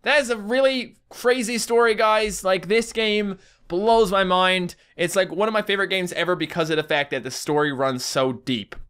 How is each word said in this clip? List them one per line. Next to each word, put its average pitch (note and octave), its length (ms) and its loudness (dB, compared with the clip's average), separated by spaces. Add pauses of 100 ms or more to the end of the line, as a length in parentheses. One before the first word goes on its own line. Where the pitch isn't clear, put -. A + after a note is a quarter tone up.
that C#4+ 180 2
is A#3+ 100 -4
a A3+ 80 -2
really B3+ 580 0 (140)
crazy A#3+ 480 0
story, A#3 360 2
guys. G#3+ 500 0
Like, F#3 240 0
this A3+ 260 0
game G#3 440 -2 (280)
blows G#3+ 440 4
my G3 140 2
mind. F#3 500 2 (220)
It's, E3+ 180 -2
like, F#3+ 160 2
one G3 180 0
of A3 40 -2
my G#3+ 80 0
favorite G3 280 -2
games F3+ 260 -4
ever E3+ 200 0
because D#3+ 360 -2
of D#3 80 2
the D#3 40 0
fact D3 280 -2
that C#3+ 140 -4
the C3 60 -8
story D3 440 -2
runs C3 280 -2
so C3 300 0
deep. A#2 420 -6 (160)